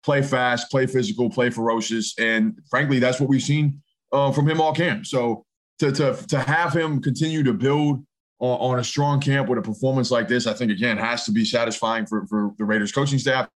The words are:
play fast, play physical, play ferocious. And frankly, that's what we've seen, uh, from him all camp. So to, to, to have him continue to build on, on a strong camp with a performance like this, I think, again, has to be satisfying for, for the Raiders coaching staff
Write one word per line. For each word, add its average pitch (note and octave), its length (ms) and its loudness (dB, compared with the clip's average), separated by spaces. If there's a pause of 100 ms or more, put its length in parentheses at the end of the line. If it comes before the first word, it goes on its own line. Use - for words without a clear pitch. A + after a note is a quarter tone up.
play C#3+ 200 2
fast, B2 480 0
play C3 160 2
physical, A#2 420 0
play B2 200 0
ferocious. A2+ 680 -2
And A2+ 400 0 (120)
frankly, C#3 280 0
that's A#2+ 220 2
what C#3 100 0
we've C3+ 140 2
seen, D3 380 0 (300)
uh, C#3 200 2
from D3 180 2
him D#3+ 100 0
all D#3 140 2
camp. C3+ 320 -2
So A#2+ 400 -2 (340)
to, D3 120 2
to, C#3 260 0 (100)
to C#3+ 120 0
have D#3 340 0
him D#3+ 280 0
continue D#3 420 0
to B2 100 4
build C#3+ 520 0 (340)
on, B2 340 0
on B2 60 0
a A#2+ 40 -2
strong C#3+ 360 0
camp C#3 300 0
with B2 80 2
a G#2+ 40 -2
performance C3 500 -2
like A#2 160 2
this, A#2+ 200 0
I A2 60 -2
think, A2 180 -2
again, G#2+ 260 0
has A#2 280 -4
to A2 60 -2
be G#2+ 140 2
satisfying A2+ 600 0
for, G#2 220 -4
for G#2 300 -2
the G#2+ 80 -4
Raiders G#2 260 0
coaching C#3 280 0
staff C#3+ 360 0